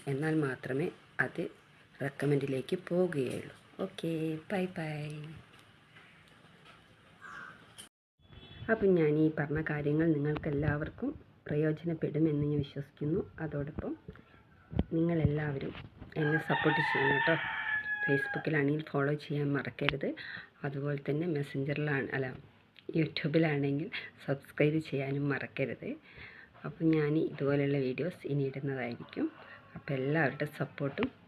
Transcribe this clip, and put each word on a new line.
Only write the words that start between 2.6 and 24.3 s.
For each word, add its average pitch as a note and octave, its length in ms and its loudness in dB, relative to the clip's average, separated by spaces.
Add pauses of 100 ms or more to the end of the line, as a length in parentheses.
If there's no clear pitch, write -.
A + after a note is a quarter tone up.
പോവുകയുള്ളൂ. E3 680 0 (240)
ഓക്കെ, F#3+ 320 -4 (400)
ബൈ F#3 140 0
ബൈ. D#3 400 -6 (3750)
അപ്പം G#3 240 6
ഞാൻ D#3 240 6
ഈ D#3 80 8 (100)
പറഞ്ഞ D3+ 240 0
കാര്യങ്ങൾ D3+ 460 2
നിങ്ങൾക്കെല്ലാവർക്കും D3 1040 0 (340)
പ്രയോജനപ്പെടുമെന്ന് D#3 1000 2
ഞാൻ D3 140 2
വിശ്വസിക്കുന്നു. D3 640 -2 (180)
അതോടൊപ്പം D#3 540 -4 (1000)
നിങ്ങളെല്ലാവരും D3+ 800 0 (440)
എന്നെ D#3 300 2
സപ്പോർട്ട് A5+ 340 2
ചെയ്യണം A5+ 360 2
കേട്ടോ. A5+ 180 4 (680)
Facebook-ിലാണെങ്കിൽ D3 880 0
ഫോളോ C#3+ 240 0
ചെയ്യാൻ D3 400 -2
മറക്കരുത്. C#3+ 540 0 (560)
അതുപോലെ C#3+ 380 -2
തന്നെ D3 260 0
Messenger-ിലാണ്, C#3+ 840 0
അല്ല, C3+ 140 0 (680)
YouTube-ിലാണെങ്കിൽ D3+ 920 2 (320)
സബ്സ്ക്രൈബ് D3+ 580 2